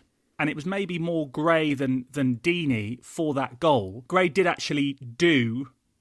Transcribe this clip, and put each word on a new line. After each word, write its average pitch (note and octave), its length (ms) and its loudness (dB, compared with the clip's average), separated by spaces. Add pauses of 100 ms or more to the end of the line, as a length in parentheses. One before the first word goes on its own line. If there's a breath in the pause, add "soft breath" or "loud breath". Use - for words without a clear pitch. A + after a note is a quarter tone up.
(400)
and D#3 100 2
it D#3 60 -4
was D3 100 -8
maybe F#3 320 -4
more E3 320 -2
Gray D#3 460 2
than, C3 360 -2
than B2+ 260 0
Deeney B2+ 680 -2
for D#3 300 -4
that C3 240 -6
goal, A#2+ 480 0
Gray F#3 200 2
did F3 200 2
actually C#3+ 460 -2
do B2+ 760 2 (320)